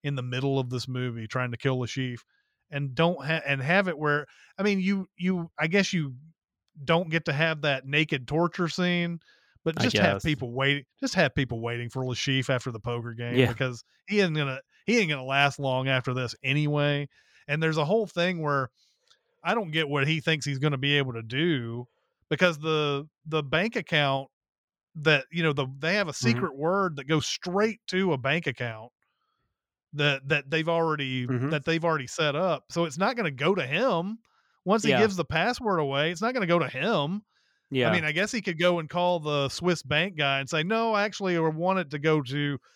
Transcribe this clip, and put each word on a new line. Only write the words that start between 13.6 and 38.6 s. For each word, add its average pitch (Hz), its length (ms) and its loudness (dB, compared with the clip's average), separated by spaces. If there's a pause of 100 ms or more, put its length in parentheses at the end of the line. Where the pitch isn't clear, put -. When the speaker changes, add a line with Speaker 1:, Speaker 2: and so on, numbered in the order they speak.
Speaker 1:
he 202 120 0
isn't 180 140 2
gonna, 139 260 -2 (280)
he 233 100 4
ain't 190 120 4
gonna 139 140 -4
last 139 360 2
long 131 280 0
after 131 280 0
this 127 180 -4 (100)
anyway. 147 640 0 (400)
And 147 140 -2
there's 160 160 2
a 151 80 2
whole 196 220 2
thing 175 340 -2
where 143 280 0 (760)
I 175 100 0
don't 208 180 -2
get 156 160 0
what 139 200 2
he 160 120 2
thinks 156 260 0
he's 139 140 -2
gonna 147 200 0
be 143 180 2
able 135 160 0
to 117 80 -8
do 123 640 -2 (420)
because 160 280 2
the, 151 500 0 (200)
the 151 160 0
bank 165 340 0
account 143 500 0 (680)
that, 151 360 2
you 170 120 -2
know, 156 100 4
the, 135 140 -2 (120)
they 165 160 0
have 208 120 0
a 151 40 -6
Speaker 2:
Mm-hmm. 127 160 -4
Speaker 1:
secret 123 300 0
word 175 400 0
that 135 100 -10
goes 151 200 2
straight 202 600 -2
to 185 260 0
a 139 40 0
bank 143 300 -2
account 117 440 -6 (1040)
that, 143 360 2
that 143 200 0
they've 160 200 0
already, 147 580 0
Speaker 2:
Mm-hmm. 127 240 0
Speaker 1:
that 151 140 -2
they've 160 200 0
already 151 220 0
set 147 280 0
up. 170 340 0
So 170 160 0
it's 143 120 -6
not 214 180 0
gonna 208 160 -2
go 139 240 2
to 160 100 0
him. 190 540 0 (460)
Once 208 180 2
he - 80 4
Speaker 2:
Yeah. 135 80 6
Speaker 1:
gives 208 160 4
the 170 100 0
password 196 540 0
away, 143 320 0
it's 170 100 -8
not 233 120 0
gonna 226 140 0
go 170 120 6
to 143 80 0
him. 170 560 0 (460)
Speaker 2:
Yeah. 123 200 2
Speaker 1:
I 110 40 4
mean, 165 120 2
I 151 60 0
guess 180 200 0
he 233 100 -2
could 170 180 -4
go 175 200 4